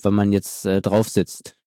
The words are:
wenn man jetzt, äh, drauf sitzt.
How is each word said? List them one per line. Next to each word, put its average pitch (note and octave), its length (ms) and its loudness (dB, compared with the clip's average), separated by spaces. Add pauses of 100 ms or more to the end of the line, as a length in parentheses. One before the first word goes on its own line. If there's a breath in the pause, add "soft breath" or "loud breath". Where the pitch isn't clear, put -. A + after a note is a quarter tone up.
wenn G2+ 120 2
man G2+ 180 2
jetzt, - 340 -4
äh, F#2+ 160 0
drauf G#2+ 260 2
sitzt. - 480 -4 (100)